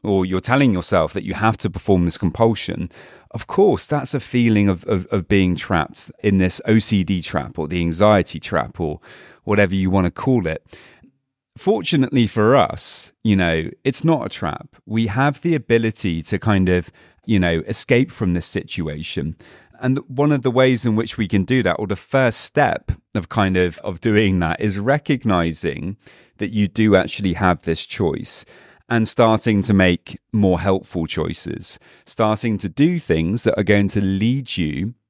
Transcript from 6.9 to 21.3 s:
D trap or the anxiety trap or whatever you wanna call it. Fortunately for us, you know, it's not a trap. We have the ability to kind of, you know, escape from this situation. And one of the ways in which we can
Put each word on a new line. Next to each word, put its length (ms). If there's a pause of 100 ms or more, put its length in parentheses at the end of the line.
D 200
trap 360
or 80
the 140
anxiety 580
trap 400
or 220 (440)
whatever 300
you 140
wanna 220
call 360
it. 160 (960)
Fortunately 680
for 300
us, 560 (100)
you 140
know, 340 (140)
it's 180
not 240
a 20
trap. 460 (120)
We 200
have 340
the 140
ability 680
to 140
kind 320
of, 220 (360)
you 120
know, 300
escape 420
from 240
this 100
situation. 920 (440)
And 180 (100)
one 240
of 100
the 80
ways 340
in 120
which 200
we 120
can 160